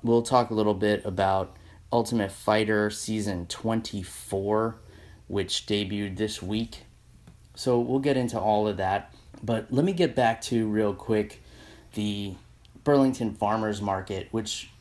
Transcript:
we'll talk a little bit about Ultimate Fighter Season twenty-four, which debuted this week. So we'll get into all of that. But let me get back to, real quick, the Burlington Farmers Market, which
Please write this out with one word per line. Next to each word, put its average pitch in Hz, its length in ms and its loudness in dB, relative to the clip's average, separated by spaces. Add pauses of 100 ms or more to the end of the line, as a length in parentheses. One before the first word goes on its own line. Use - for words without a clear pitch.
we'll 117 200 4
talk 120 260 4
a 117 40 -4
little 107 200 2
bit 104 320 0
about 95 500 0 (380)
Ultimate 113 400 0
Fighter 107 560 2
Season 104 560 -4
twenty-four, 107 1300 -2 (520)
which 95 380 -4
debuted 101 520 -2
this 104 240 -4
week. 107 420 -4 (720)
So 123 240 2
we'll 123 200 0
get 139 180 2
into 117 200 0
all 107 300 2
of 101 80 -2
that. 95 380 -2 (280)
But 110 300 -4
let 139 140 4
me 196 80 0
get 170 220 0
back 117 260 2
to, 113 260 0
real 104 260 2
quick, 107 480 -2 (520)
the 101 420 -4 (480)
Burlington 131 520 2
Farmers 107 460 0
Market, 95 500 -4
which - 380 -6 (120)